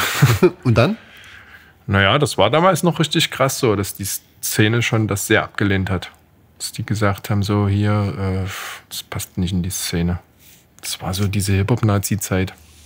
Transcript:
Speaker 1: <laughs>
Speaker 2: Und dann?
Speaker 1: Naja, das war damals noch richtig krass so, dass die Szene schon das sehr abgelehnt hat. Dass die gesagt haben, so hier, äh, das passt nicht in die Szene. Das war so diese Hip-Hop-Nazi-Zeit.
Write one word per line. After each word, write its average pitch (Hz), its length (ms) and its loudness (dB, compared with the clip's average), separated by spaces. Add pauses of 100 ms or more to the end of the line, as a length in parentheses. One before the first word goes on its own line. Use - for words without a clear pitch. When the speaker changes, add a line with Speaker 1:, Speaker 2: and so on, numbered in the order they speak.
(300)
Speaker 1:
<laughs> 139 340 2
Speaker 2:
Und 117 140 2
dann? 170 180 4 (920)
Speaker 1:
Naja, 98 320 4
das 147 200 0
war 98 100 4
damals 165 340 2
noch 170 160 0
richtig 165 320 0
krass 131 280 -2
so, 107 180 2
dass 98 180 -4
die 98 120 -8 (360)
Szene 113 380 2
schon 110 280 0
das 101 180 -4
sehr 104 160 4
abgelehnt 95 480 0
hat. 90 200 -6 (460)
Dass - 160 -12
die - 140 -8
gesagt 104 420 -2
haben, 104 140 0
so 104 260 2
hier, 98 800 0
äh, - 20 -6 (400)
das - 140 -10
passt - 340 -10
nicht 90 160 -2
in 92 100 0
die 92 80 -4
Szene. 87 500 -2 (600)
Das - 220 -10
war 85 100 -4
so 98 160 -2
diese 98 240 -2
Hip-Hop-Nazi-Zeit. 98 1000 0 (320)